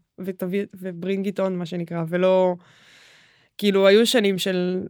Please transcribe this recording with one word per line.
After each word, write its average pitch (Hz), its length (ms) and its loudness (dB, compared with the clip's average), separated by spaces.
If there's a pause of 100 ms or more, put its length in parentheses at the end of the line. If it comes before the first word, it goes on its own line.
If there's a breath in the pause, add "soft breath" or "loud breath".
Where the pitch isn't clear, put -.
(200)
ותביא, 190 540 -4
ו-bring 185 540 -6
it 196 200 -4
on, - 20 -2
מה 180 160 -4
שנקרא, 170 440 -6
ולא... 185 460 2 (1000 soft breath)
כאילו, 196 300 2
היו 214 180 6
שנים 202 320 2
של... 185 520 -4